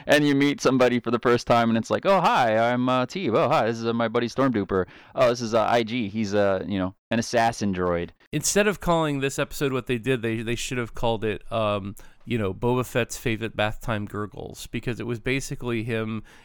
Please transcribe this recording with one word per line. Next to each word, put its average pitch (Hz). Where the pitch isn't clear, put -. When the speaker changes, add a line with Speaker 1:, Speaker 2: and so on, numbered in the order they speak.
Speaker 1:
and 147
you 143
meet 143
somebody 123
for 117
the 120
first 120
time, 117
and 113
it's 110
like, 107
"Oh, 190
hi, 156
I'm, 123
uh, 127
Teeb. 160
Oh, 139
hi, 147
this 113
is, 113
uh, 117
my 117
buddy 117
Stormduper. 104
Oh, 131
this 120
is, 113
uh, 107
I 117
G. 110
He's, 104
uh, 98
you 98
know, 92
an 113
assassin 113
droid." 87
Speaker 2:
Instead 196
of 196
calling 160
this 135
episode 139
what 127
they 123
did, 120
they, 113
they 117
should -
have 117
called 113
it, 107
um, 104
you 120
know, 101
Boba 123
Fett's -
favorite 113
bath 107
time 104
gurgles, -
because 120
it 110
was 117
basically 123
him 110